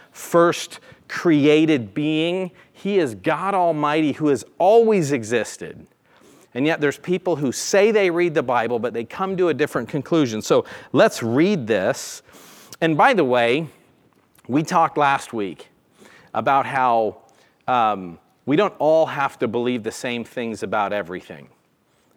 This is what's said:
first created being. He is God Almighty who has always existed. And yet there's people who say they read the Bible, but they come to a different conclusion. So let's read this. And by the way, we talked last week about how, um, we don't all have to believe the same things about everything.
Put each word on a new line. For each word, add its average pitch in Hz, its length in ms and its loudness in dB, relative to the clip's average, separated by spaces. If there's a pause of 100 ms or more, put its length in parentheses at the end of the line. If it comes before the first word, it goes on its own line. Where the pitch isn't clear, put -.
(100)
first - 680 0 (260)
created 156 880 2
being. 165 560 -2 (220)
He 196 260 -2
is 131 160 0
God 156 400 -4
Almighty 156 560 0
who 151 180 -2
has 131 160 0 (140)
always 202 540 4
existed. 107 760 -4 (680)
And 131 120 -2
yet 156 140 0
there's 143 180 -2
people 180 380 -2
who 135 160 -4
say 202 400 2
they 202 180 2
read 170 240 0
the 156 80 0
Bible, 120 380 -2
but 117 120 -4
they 117 120 -6
come 190 320 -6
to 175 140 2
a 147 40 0
different 131 340 -4
conclusion. 131 540 -2
So 131 220 2 (260)
let's 214 320 4
read 135 460 0
this. 107 540 -2 (580)
And 165 160 2
by 233 180 4
the 175 100 2
way, 123 440 0 (800)
we 147 160 0
talked 165 340 0
last 139 340 0
week 101 360 -8 (640)
about 131 320 0
how, 120 520 0 (500)
um, 104 500 -2 (260)
we 139 120 0
don't 196 240 0
all 156 260 4
have 135 320 -4
to 127 80 -2
believe 120 380 -2
the 110 80 -6
same 120 320 -8
things 113 400 -8
about 101 280 -2
everything. 82 560 -10 (680)